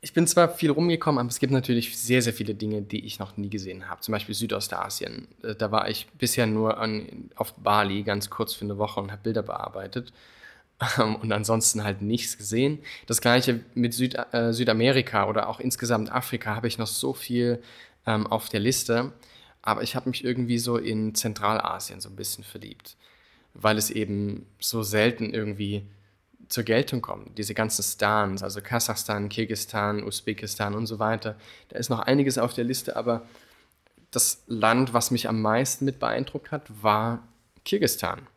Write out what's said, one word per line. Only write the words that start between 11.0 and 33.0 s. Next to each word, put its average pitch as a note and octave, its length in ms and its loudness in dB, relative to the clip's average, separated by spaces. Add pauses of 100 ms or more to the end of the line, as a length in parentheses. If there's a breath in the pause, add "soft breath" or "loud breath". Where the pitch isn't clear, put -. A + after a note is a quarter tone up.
Ähm, A2 160 4
und A2+ 160 -2
ansonsten G#2+ 540 2
halt G2+ 160 -2
nichts A2 360 -2
gesehen. B2 420 0 (280 loud breath)
Das A2+ 140 0
Gleiche B2 400 4 (140)
mit A#2+ 180 2
Süd-, B2+ 240 0 (160)
äh, A#2 180 4
Südamerika A#2 800 4
oder G#2+ 180 0
auch - 140 -6
insgesamt A#2 500 0
Afrika A#2 420 -2
habe A2+ 140 -2
ich A2+ 100 -2
noch A2+ 80 -2
so C3+ 280 -2
viel, A#2+ 500 0 (420 loud breath)
ähm, G#2+ 220 0
auf - 220 -2
der A2 100 -2
Liste. B2 540 0 (480 loud breath)
Aber A2 220 0
ich - 120 -4
hab B2+ 100 -4
mich B2+ 200 -4
irgendwie A#2+ 320 0
so A#2 200 0
in A2 380 -2
Zentralasien G#2 840 -2
so G2+ 80 -14
ein G2+ 80 -16
bisschen - 260 -8
verliebt, - 540 -16 (560 soft breath)
weil G#2+ 240 2
es G#2+ 120 0
eben G2+ 580 -2 (120)
so A2+ 240 -2
selten G#2+ 500 2
irgendwie G#2 540 -4 (640 soft breath)
zur A#2+ 140 -2
Geltung A#2 380 2
kommen. G#2 360 -10
Diese G#2 160 -6
ganzen G#2+ 300 0
Stans, G2+ 600 2
also G2 180 -6
Kasachstan, G#2+ 680 -2
Kirgisistan, G#2 720 -2
Usbekistan G#2 720 -4
und A2+ 100 -2
so G#2+ 140 -6
weiter. A2 360 0 (340 loud breath)
Da - 80 -10
ist A#2+ 120 -4
noch A#2 100 2
einiges C3+ 380 4
auf A#2 160 2
der A#2+ 100 -2
Liste, B2+ 320 -2
aber A#2 300 0 (840 loud breath)